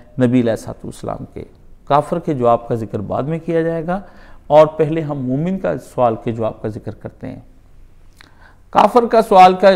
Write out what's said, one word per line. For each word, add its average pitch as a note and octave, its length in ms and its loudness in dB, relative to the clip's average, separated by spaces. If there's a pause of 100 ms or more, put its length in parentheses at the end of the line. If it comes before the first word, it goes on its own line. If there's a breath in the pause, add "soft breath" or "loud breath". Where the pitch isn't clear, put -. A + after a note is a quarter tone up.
(200 loud breath)
नबी B2 220 4
अलैहिस्सलातु A2+ 460 -6
वस्सलाम - 460 -12
के। - 120 -14 (420)
काफिर D3 300 0
के E3 160 -4
जवाब A#2 340 0
का B2 80 -2
जिक्र G#2+ 240 -8
बाद G2 240 -6
में D#3+ 160 -6
किया E3 220 -2
जाएगा E3 400 -6 (480 soft breath)
और D3+ 180 8
पहले D#3+ 340 -2
हम D3 180 -8
मोमिन D3+ 380 -4
का F3 200 -4
सवाल A#2+ 380 -2
के A2+ 160 -6
जवाब A2 300 -6
का A2+ 60 -8
जिक्र G#2+ 240 -10
करते - 340 -16
हैं। - 180 -16 (1300 soft breath)
काफिर A#3 340 2
का A3+ 160 2
सवाल F#3 320 8
का, G3 220 4